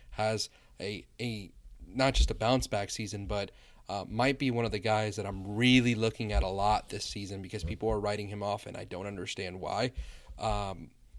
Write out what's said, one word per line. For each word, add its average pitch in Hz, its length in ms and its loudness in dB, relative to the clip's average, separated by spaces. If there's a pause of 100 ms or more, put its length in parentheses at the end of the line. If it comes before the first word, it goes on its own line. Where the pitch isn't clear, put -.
(120)
has 107 380 0 (300)
a, 101 260 -6 (140)
a, 110 320 -6 (360)
not 131 260 2
just - 180 6
a - 40 -2
bounce-back 113 540 2
season, 101 380 -6
but, 101 240 -2 (380)
uh, 95 180 -4
might 127 320 2
be 131 120 2
one 117 140 2
of 110 60 -2
the 107 80 -2
guys 107 380 2
that 101 80 -2
I'm 98 300 -6
really 123 400 8
looking 110 360 0
at 98 120 4
a 95 40 2
lot 98 420 2
this 101 160 -8
season 98 360 -8
because 92 220 -8
people 110 260 -2
are 107 100 2
writing 104 300 -2
him 101 140 -6
off, 101 220 -2
and 101 120 -10
I 98 80 -8
don't 95 220 -8
understand 92 520 -6
why. 104 320 0 (480)
Um, 101 520 -2 (280)